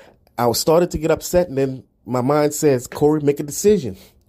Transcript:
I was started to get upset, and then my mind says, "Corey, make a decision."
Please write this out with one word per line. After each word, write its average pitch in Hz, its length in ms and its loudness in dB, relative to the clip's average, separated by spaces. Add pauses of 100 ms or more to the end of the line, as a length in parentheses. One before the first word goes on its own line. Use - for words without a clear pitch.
(380)
I 120 100 0
was 113 120 0
started 170 320 2
to 165 60 -6
get 156 120 -2
upset, 175 380 0
and 131 100 -10
then 131 280 -4 (200)
my 123 160 -2
mind 147 320 2
says, 139 320 2
"Corey, 151 360 0
make 143 180 0
a 156 40 -8
decision." 147 520 0 (340)